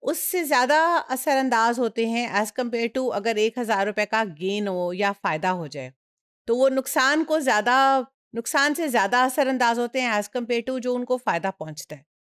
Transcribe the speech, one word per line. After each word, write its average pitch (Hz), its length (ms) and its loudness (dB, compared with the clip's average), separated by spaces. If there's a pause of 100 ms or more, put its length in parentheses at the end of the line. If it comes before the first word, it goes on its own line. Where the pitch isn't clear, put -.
उससे 339 420 -2
ज़्यादा 294 520 4
असरअंदाज 254 800 2
होते 226 280 0
हैं 233 280 -2
as 208 180 0
compare 233 440 -2
to 262 160 0
अगर 208 260 -2
एक 220 200 0
हज़ार 208 280 0
रुपए 208 180 0
का 220 200 0
गेन 196 440 -4
हो 180 240 -2
या 202 200 0
फ़ायदा 180 380 -2
हो 175 180 -4
जाए। 135 240 -12 (540)
तो 233 100 2
वो 262 120 4
नुकसान 269 560 2
को 311 160 0
ज़्यादा, 262 680 2 (280)
नुकसान 277 400 0
से 330 140 -4
ज़्यादा 233 360 2
असरअंदाज 254 540 2
होते 240 220 -2
हैं 226 220 0
as - 80 -8
compare 233 380 -4
to 262 120 -4
जो 247 140 -2
उनको 247 220 -2
फ़ायदा 190 340 -2
पहुंचता 156 460 -12
है। 135 100 -20 (200)